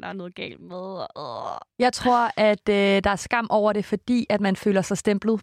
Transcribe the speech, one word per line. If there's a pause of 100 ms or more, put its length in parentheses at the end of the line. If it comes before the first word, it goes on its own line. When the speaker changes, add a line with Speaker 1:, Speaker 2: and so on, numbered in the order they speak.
Speaker 1:
der
er
noget
galt
med," (100)
og,
øh. (200)
Speaker 2:
Jeg
tror,
at,
øh,
der
er
skam
over
det,
fordi
at
man
føler
sig
stemplet